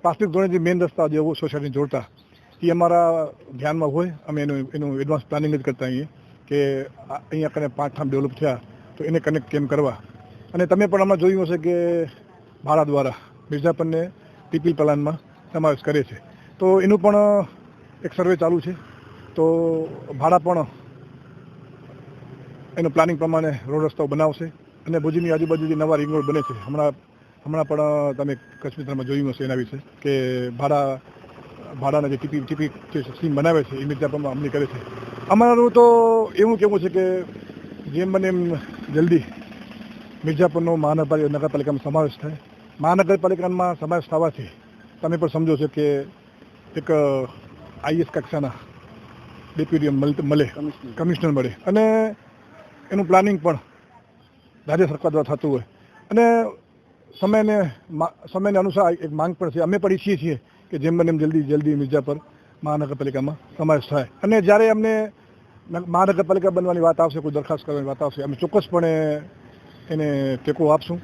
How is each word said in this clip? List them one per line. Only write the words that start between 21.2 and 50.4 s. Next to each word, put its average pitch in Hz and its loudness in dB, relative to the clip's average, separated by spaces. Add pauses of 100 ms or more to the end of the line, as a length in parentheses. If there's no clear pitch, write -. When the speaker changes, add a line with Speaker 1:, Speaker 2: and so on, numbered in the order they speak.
Speaker 1:
એનું 165 -2
પ્લાનિંગ 165 4
પ્રમાણે 160 0
રોડ 151 -2
રસ્તાઓ 151 -2
બનાવશે. 151 -2 (420)
અને 165 -2
ભુજની 165 -2
આજુબાજુ 156 0
જે 156 0
નવા 156 2
રિંગ 147 -2
રોડ 151 -2
બને 147 0
છે, 120 -8
હમણાં, 147 -2 (520)
હમણાં 151 -4
પણ 151 -2 (380)
તમે 139 -4 (260)
કચ્છ 139 -8
મિત્રમાં 135 -8
જોયું 139 -2
હશે 131 -8
એના 131 -4
વિશે 127 -6
કે 127 -4
ભાડા, 139 0 (840)
ભાડાના 143 2
જે 135 -2
ટી 143 -8
પી, 147 -4
ટી 135 -6
પી 139 -2
જે - -8
સ્કીમ 139 -4
બનાવે 156 4
છે 139 -8
એ 135 -6
મિર્જાપુરમાં 143 -4
અમલી 139 -4
કરે 143 0
છે. 123 -10 (480)
અમારું 240 6
તો 233 6
એવું 220 4
કહેવું 202 2
છે 175 -2
કે 185 0 (680)
જેમ 185 -2
બને 190 2
એમ 175 0 (380)
જલ્દી 165 4 (1040)
મિર્જાપુરનો 165 2
મહાનગરપાલિકા, 151 0
નગરપાલિકામાં 143 -2
સમાવેશ 151 -2
થાય. 151 -10 (440)
મહાનગરપાલિકામાં 180 0
સમાવેશ 160 -2
થવાથી 156 -2 (540)
તમે 165 -2
પણ 165 0
સમજો 160 0
છો 147 -2
કે 143 0 (760)
એક, 165 -4
અ, 139 2 (580)
આઈ 151 -2
એ 165 0
એસ 156 0
કક્ષાના 143 -4 (1080)
ડેપ્યુટી 151 0
મલ-, 143 0
મળે, 143 2 (100)